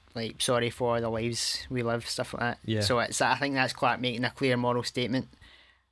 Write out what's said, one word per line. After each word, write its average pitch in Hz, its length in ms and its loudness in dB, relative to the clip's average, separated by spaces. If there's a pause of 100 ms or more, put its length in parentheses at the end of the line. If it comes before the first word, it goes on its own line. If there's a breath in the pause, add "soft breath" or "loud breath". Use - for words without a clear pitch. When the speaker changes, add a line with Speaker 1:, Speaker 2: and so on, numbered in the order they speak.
(160)
Speaker 1:
like, 113 260 -6
"Sorry 120 280 2
for 117 300 0
the 117 100 -2
lives 113 600 -2
we 127 140 -2
live," 117 260 -2
stuff - 240 -4
like - 80 -8
that. 120 240 -2
Speaker 2:
Yeah. 110 160 0
Speaker 1:
So 117 180 4
it's, - 220 0
I 123 140 6
think 139 200 0
that's 131 180 2
Clark 120 280 2
making 123 240 -2
a 120 60 -2
clear 127 260 2
moral 123 260 0
statement 123 460 -2 (640 soft breath)